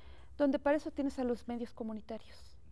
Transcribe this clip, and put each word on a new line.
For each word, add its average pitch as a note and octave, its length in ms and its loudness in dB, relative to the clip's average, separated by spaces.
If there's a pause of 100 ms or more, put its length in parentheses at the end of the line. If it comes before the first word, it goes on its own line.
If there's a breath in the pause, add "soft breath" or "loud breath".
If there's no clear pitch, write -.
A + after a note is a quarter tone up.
(380 soft breath)
donde C#4+ 200 6
para D4 200 6
eso D4+ 120 -4
tienes C#4 280 0
a C4 60 2
los A#3+ 220 2
medios A#3+ 280 -4
comunitarios, - 800 -8 (160)